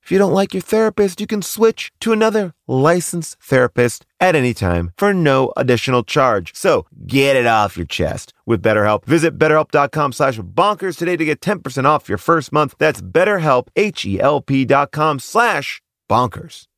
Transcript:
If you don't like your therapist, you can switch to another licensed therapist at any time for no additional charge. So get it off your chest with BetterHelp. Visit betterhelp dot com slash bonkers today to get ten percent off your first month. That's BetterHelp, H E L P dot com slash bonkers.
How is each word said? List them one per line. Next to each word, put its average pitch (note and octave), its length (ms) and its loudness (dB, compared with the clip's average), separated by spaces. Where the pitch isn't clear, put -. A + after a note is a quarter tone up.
If - 120 -8
you F3+ 40 2
don't G3 160 2
like F#3+ 220 0
your F#3+ 80 -4
therapist, G#3+ 580 -2
you G#3+ 60 -6
can G#3 160 -4
switch - 580 -2
to A3+ 140 -2
another G#3+ 400 0
licensed D#3+ 760 0
therapist B2 640 0
at F3+ 160 2
any B2 200 2
time F2 420 -2
for G3+ 160 2
no C#3 420 2
additional B2 480 0
charge. A#2 520 0
So D#3 320 0
get C3+ 300 2
it B2 100 2
off G#2 300 2
your F2+ 80 -4
chest - 480 -6
with A2 160 0
BetterHelp. G#2+ 420 2
Visit D#3 340 0
betterhelp D#3 320 0
dot C#3+ 220 0
com D3 200 -2
slash C3+ 260 -2
bonkers F3 580 -2
today F3 220 -4
to D#3+ 80 -2
get D3+ 160 -4
ten F3+ 160 -2
percent C3 280 -4
off D3 220 0
your G#2 80 -4
first D#3+ 360 -2
month. D3 260 0
That's D3+ 240 0
BetterHelp, D#3 640 2
H G3+ 300 -2
E G2 120 -2
L D3+ 220 2
P C3+ 240 0
dot C#3 280 2
com D3+ 260 0
slash G3+ 640 -2
bonkers. - 680 -2